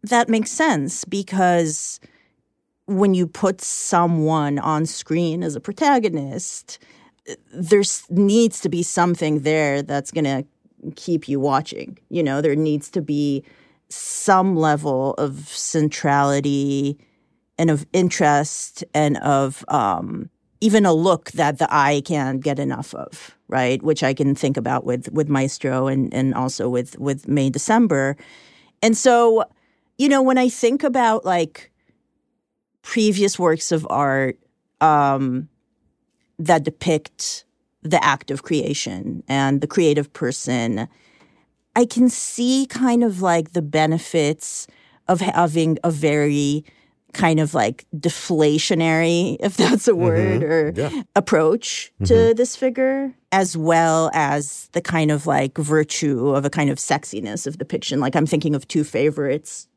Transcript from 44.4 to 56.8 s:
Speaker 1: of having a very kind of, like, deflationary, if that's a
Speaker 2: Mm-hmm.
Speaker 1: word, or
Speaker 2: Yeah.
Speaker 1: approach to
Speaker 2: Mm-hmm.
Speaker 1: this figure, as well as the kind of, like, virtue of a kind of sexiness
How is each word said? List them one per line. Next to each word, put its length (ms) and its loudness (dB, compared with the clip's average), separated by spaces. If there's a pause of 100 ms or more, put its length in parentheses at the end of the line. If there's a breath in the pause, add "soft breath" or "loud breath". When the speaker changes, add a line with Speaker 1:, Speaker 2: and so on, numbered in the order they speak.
Speaker 1:
of 140 2
having 640 2
a 60 2
very 760 0 (480 soft breath)
kind 260 2
of, 160 0
like, 320 -2 (100)
deflationary, 1400 0
if 180 -4
that's 300 2
a 60 6
Speaker 2:
Mm-hmm. 100 2
Speaker 1:
word, 400 2
or 320 0
Speaker 2:
Yeah. 280 -4 (120)
Speaker 1:
approach 840 0
to 120 2
Speaker 2:
Mm-hmm. 220 6
Speaker 1:
this 220 0
figure, 580 -2 (160)
as 260 0
well 560 2
as 600 -4
the 100 -2
kind 300 0
of, 140 -2
like, 300 -2
virtue 720 0
of 140 0
a 60 -2
kind 180 0
of 100 -2
sexiness 680 -6